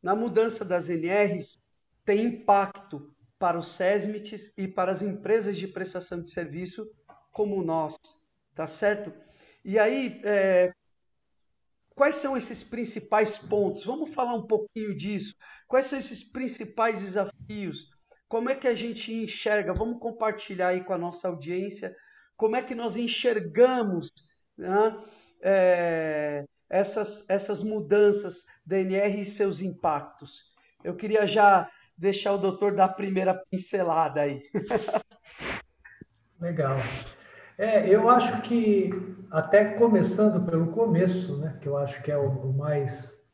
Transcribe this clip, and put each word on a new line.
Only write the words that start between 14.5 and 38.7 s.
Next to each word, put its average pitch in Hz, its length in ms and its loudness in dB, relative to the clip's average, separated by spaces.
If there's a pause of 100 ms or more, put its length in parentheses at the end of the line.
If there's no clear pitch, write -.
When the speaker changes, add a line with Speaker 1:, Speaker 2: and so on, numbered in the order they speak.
Speaker 1:
disso. 196 400 -6 (320)
Quais 269 200 0
são 269 120 -6
esses - 240 -10
principais 226 800 -4
desafios? 196 880 -8 (380)
Como 233 220 -2
é 269 40 0
que 269 140 -2
a 233 60 2
gente 220 380 -8
enxerga? 214 600 -2
Vamos 220 260 -4
compartilhar 208 720 -4
aí 185 160 -2
com 190 80 -4
a 180 60 -2
nossa 175 300 -6
audiência 180 680 -8 (420)
como 220 180 2
é 247 80 0
que 254 120 -8
nós 233 200 -6
enxergamos, 226 1160 2 (440)
né, 208 400 0 (460)
é, 165 1000 2 (260)
essas, 196 580 -2
essas 196 340 -2
mudanças 202 840 2 (200)
da 190 140 0
N 185 160 0
R 202 260 0
e 202 40 -6
seus 196 360 -2
impactos. 151 840 -6 (400)
Eu 170 100 -6
queria 208 320 2
já 202 420 6 (280)
deixar 196 360 0
o 196 60 0
doutor 190 380 0
dar 185 80 8
a 185 40 4
primeira 190 460 0 (160)
pincelada 165 720 0
aí. 143 220 -2 (120)
<laughs> - 1900 -8
Speaker 2:
Legal. 151 360 -2 (840)
É, 208 300 2
eu 214 200 6
acho 240 340 6
que, 208 480 2 (420)